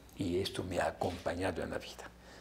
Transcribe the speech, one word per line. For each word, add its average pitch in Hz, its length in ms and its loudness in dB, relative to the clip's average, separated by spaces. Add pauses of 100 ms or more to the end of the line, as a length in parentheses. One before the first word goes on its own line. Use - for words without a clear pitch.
(180)
Y 90 200 4
esto 101 260 0
me 90 160 0
ha - 80 4
acompañado - 760 0
en - 80 0
la - 80 0
vida. - 320 -12 (300)